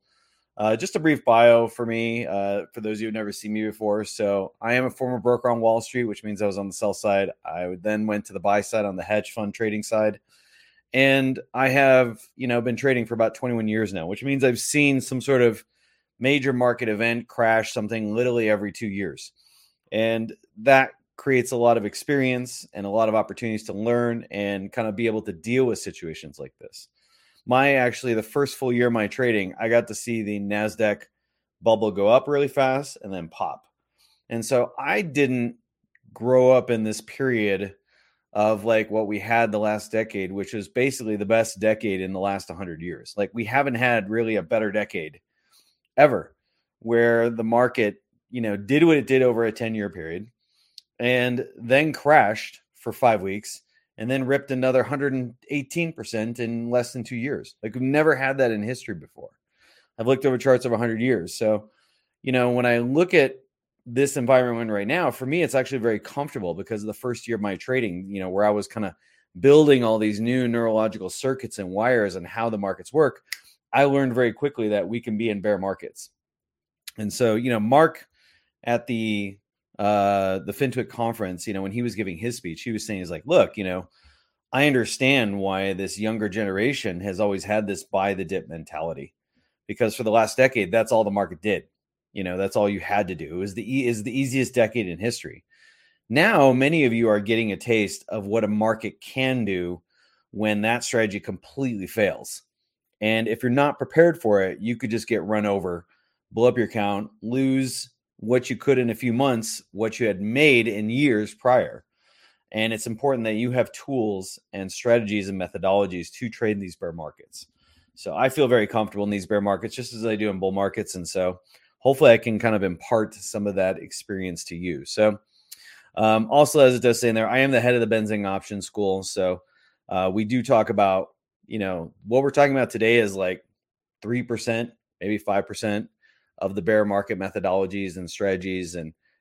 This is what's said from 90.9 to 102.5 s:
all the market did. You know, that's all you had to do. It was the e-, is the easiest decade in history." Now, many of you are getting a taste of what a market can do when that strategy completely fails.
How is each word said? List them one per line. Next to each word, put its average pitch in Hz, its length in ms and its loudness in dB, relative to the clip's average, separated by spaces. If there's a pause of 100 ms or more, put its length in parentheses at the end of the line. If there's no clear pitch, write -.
all 113 120 4
the 101 60 -4
market 95 320 -4
did. 101 220 -2 (500)
You 95 100 -8
know, 90 140 -6
that's 98 180 -2
all 104 140 2
you 98 100 -4
had 101 280 -2
to 92 60 -6
do. 80 200 -12
It 90 40 -8
was 98 140 -6
the 117 280 -4
e-, 123 60 0
is 110 180 -2
the 120 140 -6
easiest 131 360 -2
decade 110 340 0
in 82 100 -8
history." - 460 -8 (640)
Now, 147 440 6
many 139 340 4
of 117 80 2
you 117 160 2
are 104 100 4
getting 110 320 0
a 92 60 -4
taste 110 500 -2
of 101 180 -6
what 110 180 0
a 104 40 2
market 107 540 -2
can 131 420 -2
do 90 380 -6 (480)
when 104 320 -2
that 117 220 0
strategy 107 360 0
completely 107 680 -8
fails. - 560 -2 (580)